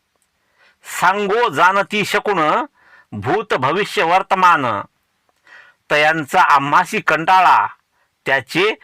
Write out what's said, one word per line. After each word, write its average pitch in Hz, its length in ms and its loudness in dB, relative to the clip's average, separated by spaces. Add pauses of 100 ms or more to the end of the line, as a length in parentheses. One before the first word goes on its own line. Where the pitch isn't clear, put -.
(1000)
सांगो 202 480 0
जानती 190 560 0
शकून, 196 600 -2 (460)
भूत 135 420 -4
भविष्य 175 500 -2
वर्तमान. 175 640 2 (1300)
तयांचा 156 500 0
आम्हासी 151 580 2
कंटाळा, 160 680 2 (580)
त्याचे 156 480 -2 (100)